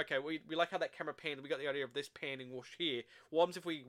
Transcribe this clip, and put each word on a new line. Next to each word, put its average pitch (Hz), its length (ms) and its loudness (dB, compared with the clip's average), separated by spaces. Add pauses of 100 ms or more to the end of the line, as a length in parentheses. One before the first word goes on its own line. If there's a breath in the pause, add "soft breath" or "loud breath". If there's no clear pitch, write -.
okay, 143 180 2
we, 156 280 -2
we 156 80 -2
like 165 140 6
how - 80 -2
that 160 180 0
camera 156 200 -4
panned. 143 260 -4
We 143 80 -12
got 147 80 2
the 143 100 -2
idea 139 160 0
of 123 100 -6
this 143 160 -4
panning 131 440 -8
whoosh 127 240 -10
here. 139 240 0 (300 soft breath)
What 160 100 6
happens 175 160 4
if 170 80 -8
we 160 220 -4